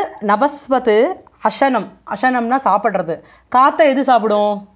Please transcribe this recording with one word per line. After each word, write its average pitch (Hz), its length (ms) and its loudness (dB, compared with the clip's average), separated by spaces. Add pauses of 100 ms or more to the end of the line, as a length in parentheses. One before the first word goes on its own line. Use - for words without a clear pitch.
(200)
நபஸ்வத் 247 920 0 (300)
அசனம், 220 640 -2
அசனம்னா 247 480 -2 (100)
சாப்பிட்றது. 190 580 -2 (260)
காத்தை 294 400 4
எது 269 160 0
சாப்பிடும்? 208 720 0